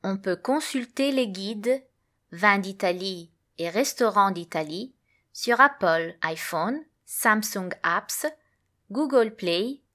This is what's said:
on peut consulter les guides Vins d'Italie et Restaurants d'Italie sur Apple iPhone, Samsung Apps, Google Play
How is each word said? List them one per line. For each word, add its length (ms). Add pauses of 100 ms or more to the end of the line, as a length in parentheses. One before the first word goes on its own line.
on 140
peut 200
consulter 720
les 160
guides 560 (480)
Vins 280
d'Italie 680 (280)
et 120
Restaurants 640
d'Italie 640 (380)
sur 260
Apple 640
iPhone, 600 (240)
Samsung 640 (140)
Apps, 420 (640)
Google 460
Play 460 (140)